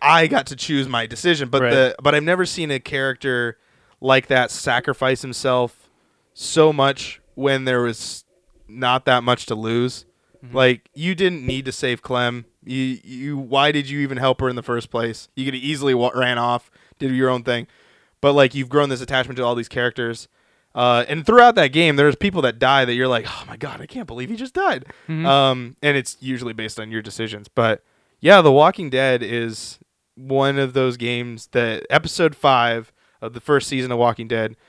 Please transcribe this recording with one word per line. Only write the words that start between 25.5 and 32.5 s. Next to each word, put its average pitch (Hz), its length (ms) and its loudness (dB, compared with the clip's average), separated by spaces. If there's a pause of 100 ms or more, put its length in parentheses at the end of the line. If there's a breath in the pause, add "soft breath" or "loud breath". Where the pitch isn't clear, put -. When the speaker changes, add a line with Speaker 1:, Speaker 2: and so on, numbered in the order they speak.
Speaker 1:
and 147 120 2
it's 131 240 -4
usually 123 340 -8
based 110 260 -10
on 110 100 -12
your 110 140 -6
decisions. 107 440 -10
But 113 360 0 (380)
yeah, 185 200 8
The 151 100 6
Walking 151 380 4
Dead 131 320 0
is 113 560 -8 (380)
one 135 420 0
of 135 160 -2
those 127 240 0
games 120 540 -6
that 113 400 -2
episode 156 440 0
five 120 560 2 (300)